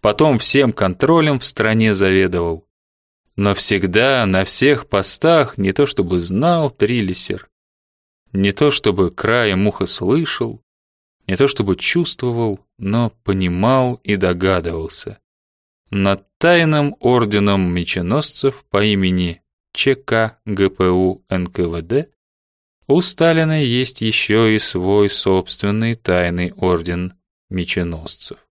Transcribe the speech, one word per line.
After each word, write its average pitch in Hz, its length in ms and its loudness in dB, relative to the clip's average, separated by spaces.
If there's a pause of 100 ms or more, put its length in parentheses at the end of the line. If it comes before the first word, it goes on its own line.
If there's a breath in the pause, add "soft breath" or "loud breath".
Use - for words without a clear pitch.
Потом 113 380 2
всем 135 340 2
контролем 139 640 0
в - 60 -8
стране 110 480 0
заведовал. 92 720 0 (720)
Но 101 160 2
всегда 107 720 2
на 95 200 2
всех - 420 0
постах 147 720 0
не 95 160 -2
то 143 120 2
чтобы 90 340 -2
знал 135 520 0
Трилисер, 101 800 -2 (800)
не 98 220 0
то 147 180 2
чтобы 95 400 0
краем 104 560 0
уха 95 180 -2
слышал, 113 760 -4 (680)
не 95 80 -2
то 135 140 2
чтобы 98 260 -2
чувствовал, 117 840 -4 (160)
но 110 340 -2 (140)
понимал 101 800 0
и 101 100 0
догадывался. 90 1040 -2 (680)
Над - 360 -2 (120)
тайным 156 640 2
орденом 101 720 2
меченосцев 92 960 -2
по 101 120 0
имени 92 600 0 (320)
Ч 135 220 0
К 113 500 -2
Г 98 240 0
П 95 200 0
У 92 380 0
Н 90 200 -4
К 90 120 -10
В 85 220 -4
Д 120 260 -4 (800)
у 156 140 4
Сталина 160 600 0
есть 127 380 -2
еще 110 480 2
и 110 120 4
свой 101 500 0
собственный 101 840 -2
тайный 90 580 -2
орден 87 640 -2 (340)
меченосцев. 87 880 -8 (140)